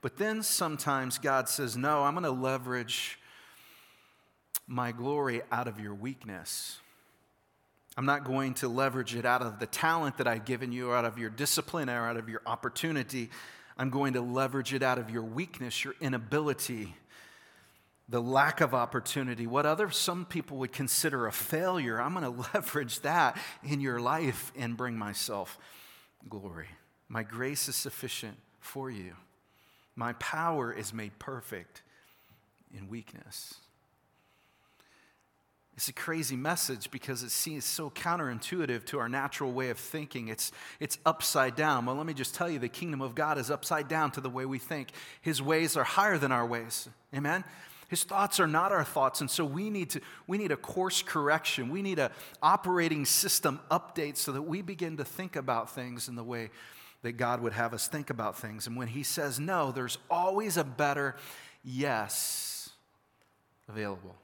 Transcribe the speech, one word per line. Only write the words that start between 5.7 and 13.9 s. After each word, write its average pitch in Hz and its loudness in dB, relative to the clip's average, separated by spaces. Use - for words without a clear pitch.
your 104 -6
weakness. 104 -8
I'm 131 0
not 143 2
going 131 0
to 131 0
leverage 123 0
it 117 -2
out 123 6
of 110 -4
the 117 -4
talent 160 2
that 127 2
I've 110 0
given 123 -2
you, 123 -4
or 120 4
out 120 6
of 110 -2
your 113 -4
discipline, 143 0
or 117 0
out 117 -2
of 113 -6
your 110 -6
opportunity. 123 -2
I'm 131 0
going 135 2